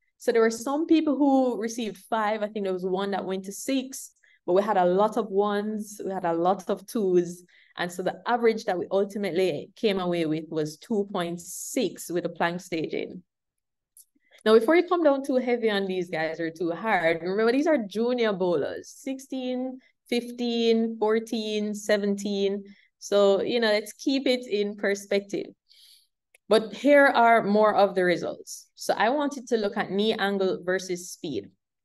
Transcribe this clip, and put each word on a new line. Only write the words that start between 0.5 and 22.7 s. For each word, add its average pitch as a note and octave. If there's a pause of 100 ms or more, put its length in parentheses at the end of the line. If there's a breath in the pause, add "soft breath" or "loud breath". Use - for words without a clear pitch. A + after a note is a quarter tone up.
some C#4
people D#4
who C4
received A3+
five. G#3+
I G#3
think G#3
there F#3+
was F#3
one G3
that G3
went F#3+
to G3
six, C4+ (340 soft breath)
but F3+
we F#3+
had G#3
a F3+
lot G3
of G#3
ones, G#3
we F#3+
had F3+
a E3+
lot F3+
of G3+
twos. F3+ (340 soft breath)
And F3
so F#3
the -
average A3+
that F3+
we D3
ultimately F#3
came G3
away F3
with D#3+
was D#3
two G3+
point F3
six -
with E3+
the E3+
plank F3
staging. - (1200 soft breath)
Now, A3
before D#4
you F4
come F4
down C4+
too C4
heavy A#3+
on G3
these F#3
guys D#3+
or E3
too E3
hard, E3+
remember, G#3
these C#4
are D#4
junior A3+
bowlers, D#3
sixteen, C4 (300 loud breath)
fifteen, A#3
fourteen, G#3+
seventeen. G3+ (360 loud breath)